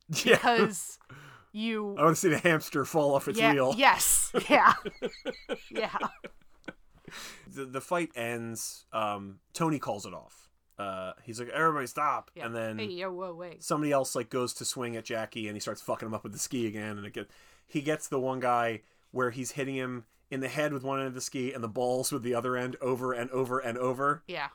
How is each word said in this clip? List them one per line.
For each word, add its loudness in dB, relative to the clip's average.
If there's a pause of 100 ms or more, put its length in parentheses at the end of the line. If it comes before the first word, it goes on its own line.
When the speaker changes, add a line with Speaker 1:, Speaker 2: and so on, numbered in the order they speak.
Speaker 1:
<laughs> -16 (160)
Yeah. 8
Speaker 2:
because 4 (520)
you -4
Speaker 1:
I 0
wanna 8
see 4
the 6
hamster 2
fall 4
off 2
its -2
Speaker 2:
Yeah, 6
Speaker 1:
wheel. 4
Speaker 2:
yes. 6 (100)
<laughs> 0
Yeah. 10 (420)
Speaker 1:
<laughs> -8
Speaker 2:
Yeah. -4 (1600)
Speaker 1:
The, -8
the -6
fight -2
ends. -6
Um, -2 (140)
Tony 0
calls -6
it -12
off. -18 (280)
Uh, -6 (100)
he's -12
like, -10
"Everybody 2
stop." -2
Speaker 2:
Yeah. -8
Speaker 1:
And -6
then -4
Speaker 2:
Hey, -6
yo, -6
whoa, -8
wait. -16
Speaker 1:
somebody 0
else, 2
like, -4
goes -2
to -10
swing -4
at -10
Jackie -6
and -6
he -8
starts -8
fucking -4
him -4
up -6
with -10
the -10
ski -2
again. -6
And -10
it -12
get, -10 (360)
he -4
gets -2
the 0
one -2
guy 2 (300)
where 0
he's -6
hitting -4
him -6 (260)
in -4
the -4
head -2
with -6
one -2
end -2
of -8
the -10
ski -4
and -10
the -4
balls 0
with -2
the 0
other 0
end -4
over 0
and -4
over 0
and -4
over. 0
Speaker 2:
Yeah. -6